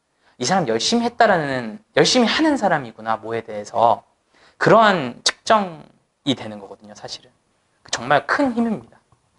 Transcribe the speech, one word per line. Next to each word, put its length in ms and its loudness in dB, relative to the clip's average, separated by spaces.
이 60 -6
사람 240 0
열심히 360 0
했다라는, 800 0
열심히 300 4
하는 300 2
사람이구나, 600 -2
뭐에 260 -6
대해서. 640 0
그러한 640 2
측정이 1120 -4
되는 220 -14
거거든요, 360 -20
사실은. 360 -16
정말 360 -2
큰 260 0
힘입니다. 460 -4